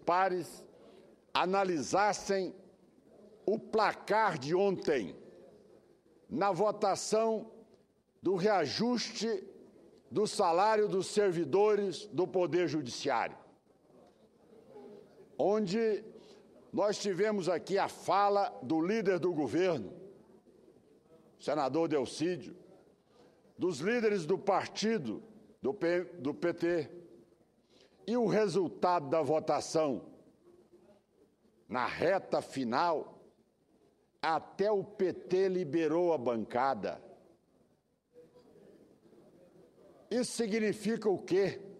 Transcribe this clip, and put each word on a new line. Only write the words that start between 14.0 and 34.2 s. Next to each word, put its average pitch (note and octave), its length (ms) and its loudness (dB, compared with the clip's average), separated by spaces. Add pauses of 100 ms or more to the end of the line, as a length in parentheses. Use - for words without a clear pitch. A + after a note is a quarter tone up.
onde G#3 680 0 (680)
nós G3 260 0
tivemos G3+ 500 0
aqui F3 300 -2
a E3 100 0
fala G3+ 760 2
do D#3+ 180 0
líder F#3+ 380 2
do F3+ 140 0
governo, D3 600 0 (1500)
senador D3+ 500 0
Delcídio, D3 680 -2 (1000)
dos E3 220 -2
líderes G#3 440 0
do E3+ 140 0
partido, E3 840 0 (380)
do C3 140 -2
P-, F3 300 0 (140)
do C#3 140 -4
P F3 220 -2
T, E3+ 360 -2 (1160)
e A3+ 100 0
o A#3+ 100 2
resultado F3 840 2
da D#3+ 120 2
votação. D3+ 840 0 (1600)
Na A#2+ 180 -2
reta E3 540 0
final, C3+ 800 -2 (1040)